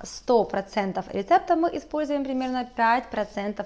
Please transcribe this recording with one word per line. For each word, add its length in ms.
сто 400
процентов 680
рецепта 440
мы 200
используем 480
примерно 420
пять 440
процентов 560